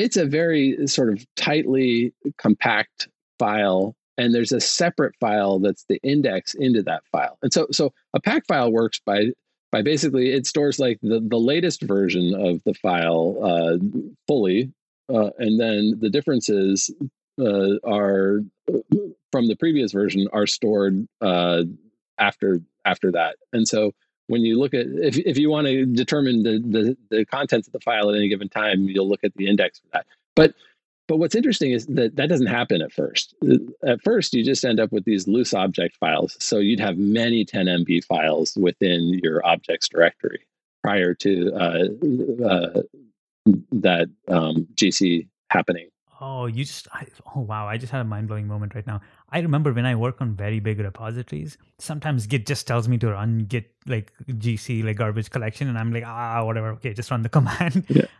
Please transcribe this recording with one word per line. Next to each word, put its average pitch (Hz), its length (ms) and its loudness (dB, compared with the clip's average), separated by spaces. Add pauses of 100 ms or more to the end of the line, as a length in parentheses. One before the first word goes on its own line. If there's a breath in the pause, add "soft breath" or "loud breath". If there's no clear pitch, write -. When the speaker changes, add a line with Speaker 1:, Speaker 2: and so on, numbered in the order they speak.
Speaker 1:
it's 226 160 0
a 175 80 2
very 143 640 2
sort 127 260 2
of 98 220 -6
tightly 131 800 0 (220)
compact - 720 0 (320)
file, 104 560 0 (200)
and 120 160 2
there's 117 200 0
a 120 80 0
separate - 560 -2
file 104 420 2
that's 95 300 0
the 98 160 2
index 135 500 0
into 120 300 2
that 80 260 -6
file. 67 320 -4
And 135 100 0
so, 160 200 2
so 143 200 0 (220)
a 139 60 2
pack 277 260 -2
file 127 240 2
works 113 340 0
by, 104 280 0 (400)
by 107 100 0
basically 135 500 0
it 131 140 -2
stores, 147 320 0
like, 123 240 0
the, 113 160 0
the 113 200 0
latest 156 440 0
version 95 520 0
of 90 280 0
the 101 120 0
file, 85 680 0
uh, 85 360 2 (500)
fully, 120 440 0 (400)
uh, 107 260 2
and 110 200 0
then 110 400 0
the 110 100 -2
differences, 104 800 0 (520)
uh, 101 440 2
are, 101 580 0 (880)
from 120 160 0
the 107 100 0
previous 151 360 0
version 98 400 0
are 104 140 2
stored, 101 600 0 (140)
uh, 87 420 2 (560)
after, 98 420 0 (260)
after 92 260 0
that. 82 240 -2 (160)
And 113 160 0
so 107 240 0 (340)
when 117 140 0
you 113 180 2
look 135 160 0
at, 120 120 0
if, 143 320 0
if 165 200 0
you 151 120 4
want 151 160 0
to 131 180 2
determine 127 580 2
the, 110 160 2
the, 113 380 0 (140)
the 110 160 2
contents 131 420 -2
of - 40 -20
the 123 80 -8
file 107 300 0
at 104 60 2
any 104 120 2
given 98 200 -2
time, 101 400 0
you'll 95 200 0
look 101 140 0
at 101 140 -2
the 98 120 -2
index 101 320 2
for - 120 -20
that. 87 140 -4 (280 soft breath)
But, 160 200 6 (520 soft breath)
but 160 120 0
what's 165 160 0
interesting 214 360 2
is 120 160 -2
that 123 300 0
that 143 120 0
doesn't 131 200 2
happen 113 340 0
at 71 100 -8
first. - 420 -4 (520)
At 120 160 0
first, 202 320 0
you 117 100 2
just 135 200 0
end 117 160 2
up 110 120 0
with 104 120 -2
these 98 240 0
loose 117 260 2
object 92 420 -2
files. 82 440 -2
So - 180 0
you'd 101 220 2
have 95 180 -2
many 113 460 2
ten 92 240 -2
M 87 160 2
B 87 160 2
files 78 560 0
within 90 640 2
your 82 240 0
objects 85 420 0
directory - 520 0 (420)
prior 95 320 0
to, 95 400 0
uh, 113 920 0
uh, 92 380 0 (920)
that, 87 380 2 (180)
um, 80 460 0
G 95 160 4
C 85 380 0 (220)
happening. 87 380 -2 (320)
Speaker 2:
Oh, 135 260 -8
you 117 180 -6
just, - 260 -16
I, - 160 -14 (300)
oh, 135 60 -4
wow. 107 260 -6
I 110 80 -6
just 120 160 -10
had 135 80 -4
a 120 40 -4
mind-blowing 107 440 -6
moment 104 260 -8
right 107 100 -10
now. 104 160 -8 (300 soft breath)
I 160 80 -4
remember 151 340 0
when 120 140 -2
I 127 80 0
work 120 260 -4
on 113 140 -4
very 104 240 -4
big 107 220 -4
repositories, 117 760 -10 (220)
sometimes 143 480 -4
Git 117 180 -2
just - 220 -6
tells 117 220 -2
me 123 100 0
to 110 140 -2
run 110 320 -2
Git, 107 260 -6 (160)
like, 110 260 -6 (240)
G 110 200 -2
C, 113 260 -4
like, 110 140 -2
garbage 107 340 -4
collection. 117 380 -6
And 117 100 -4
I'm 113 140 -2
like, 117 120 -4
"Ah, 117 400 -6
whatever. 110 260 -4
Okay, 110 220 -8
just 117 200 -8
run 117 100 -2
the 117 60 -4
<laughs> - 100 0
command." 165 500 0
Speaker 1:
Yeah. - 180 4 (140)